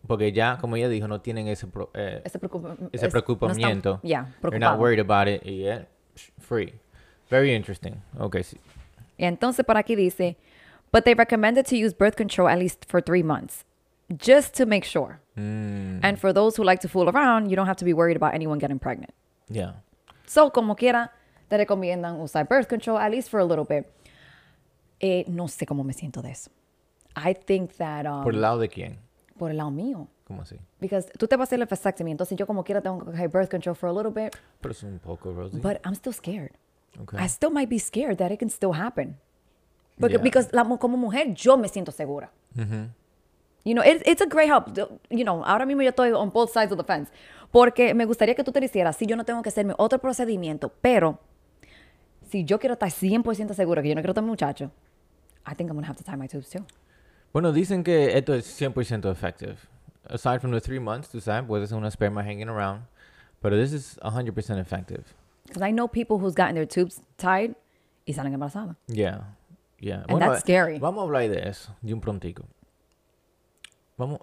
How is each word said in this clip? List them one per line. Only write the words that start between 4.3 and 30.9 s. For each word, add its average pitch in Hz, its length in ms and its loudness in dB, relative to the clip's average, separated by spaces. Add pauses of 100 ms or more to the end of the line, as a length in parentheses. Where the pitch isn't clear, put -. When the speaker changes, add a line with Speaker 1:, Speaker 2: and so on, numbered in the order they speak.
Speaker 1:
They're 170 160 -4
not 117 180 4
Speaker 2:
preocupados. 107 40 -2
Speaker 1:
worried 117 200 6
about 101 280 4
it, - 180 -4
y, 95 200 -6
eh, 113 200 -4 (540)
free. 110 340 -4 (560)
Very 135 240 6
interesting. 98 400 -6 (240)
Ok, 95 240 -2
sí. - 160 -12 (580)
Speaker 2:
Y - 80 -2
entonces 240 400 0
por 220 140 4
aquí 214 180 0
dice, 180 400 0 (560)
"But 226 120 8
they 233 100 8
recommended 233 520 4
to 254 100 2
use 214 220 2
birth 208 180 4
control 196 320 2
at 170 100 6
least 180 300 -2
for 180 140 4
three 175 200 2
months, - 420 -4 (580)
just 277 360 8
to 254 80 6
make 208 200 2
sure. - 340 -4 (160)
Speaker 1:
Mm. 104 680 -6
Speaker 2:
And 196 140 2
for 190 140 2
those 214 240 4
who 220 80 0
like 185 180 6
to 180 60 -6
fool 180 200 2
around, 226 420 4
you 185 60 2
don't 190 100 0
have 190 120 0
to 180 60 -8
be 175 80 4
worried 165 240 4
about 160 180 0
anyone 156 260 -2
getting 139 180 -2
pregnant." - 340 -8 (360)
Speaker 1:
Yeah. 95 280 -6 (500)
Speaker 2:
So, 294 260 6
como 214 240 2
quiera, 240 340 2 (380)
te 208 80 2
recomiendan 180 640 -2
usar 151 260 -4
birth 254 220 2
control 220 300 -2
at 214 120 0
least 247 200 -4
for 214 100 0
a 180 40 6
little 160 200 0
bit. 147 220 -2 (1120)
Eh, 185 280 0
no 170 200 -6
sé - 180 -8
cómo 143 160 -4
me 135 100 -6
siento 135 300 -10
de 127 80 -12
eso. - 200 -16 (680)
I 165 180 0
think 185 400 -2
that, 151 320 -6
um, 143 180 -6
Speaker 1:
¿Por 117 100 0
el 107 60 0
lado 113 180 2
de 113 100 0
quién? 87 300 -12 (400)
Speaker 2:
por 165 120 -4
el 156 60 -4
lado 151 140 -4
mío. 175 360 -6 (200)
Speaker 1:
¿Cómo 95 160 -14
así? - 140 -16 (240)
Speaker 2:
Because 185 380 -4